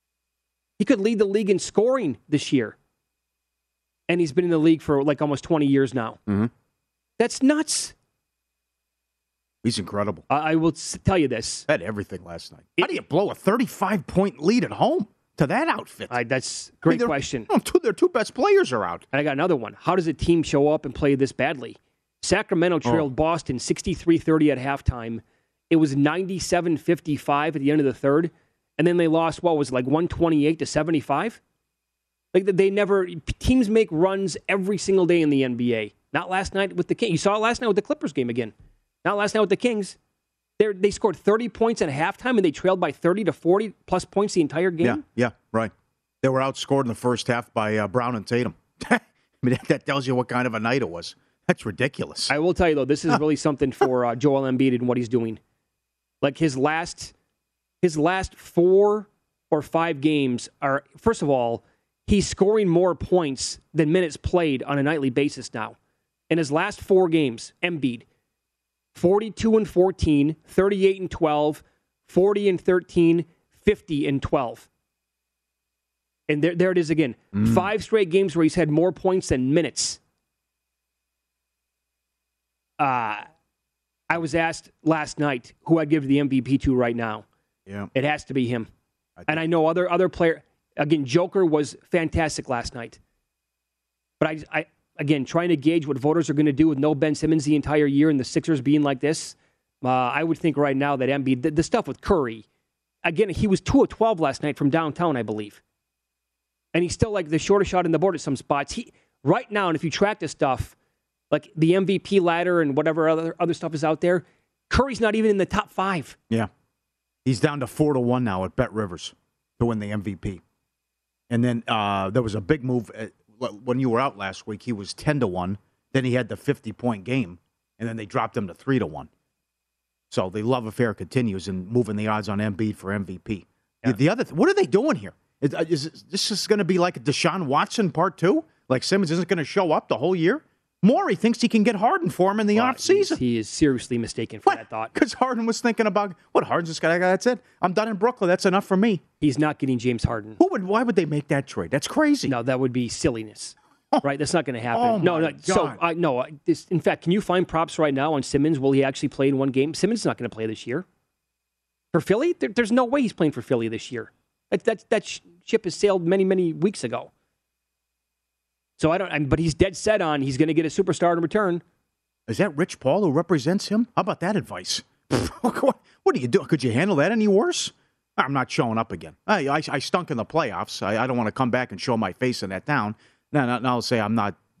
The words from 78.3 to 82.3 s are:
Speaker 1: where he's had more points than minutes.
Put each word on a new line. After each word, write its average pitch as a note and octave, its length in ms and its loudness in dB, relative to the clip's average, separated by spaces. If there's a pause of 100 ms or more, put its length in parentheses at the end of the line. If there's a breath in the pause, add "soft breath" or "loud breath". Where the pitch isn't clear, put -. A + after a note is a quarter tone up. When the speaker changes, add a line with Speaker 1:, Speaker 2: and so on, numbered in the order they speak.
Speaker 1:
where E3+ 80 2
he's D#3 120 0
had D#3+ 140 0
more D#3+ 220 2
points F#3 380 -2
than C3 240 0
minutes. - 460 -2 (2750)